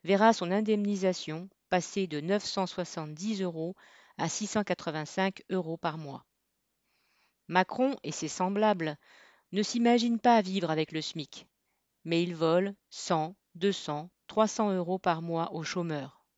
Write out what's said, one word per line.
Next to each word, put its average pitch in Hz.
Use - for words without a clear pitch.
verra 196
son 175
indemnisation 196
passer 185
de 151
neuf 190
cent 185
soixante-dix 175
euros 170
à 160
six -
cent 208
quatre-vingt-cinq 175
euros 170
par 160
mois. 139
Macron 214
et 139
ses 160
semblables 185
ne 202
s'imaginent 233
pas 233
vivre 185
avec 156
le 156
smic, -
mais 170
ils 175
volent 175
cent, 165
deux 190
cents, 151
trois 214
cents 208
euros 185
par 165
mois 165
aux 156
chômeurs. 151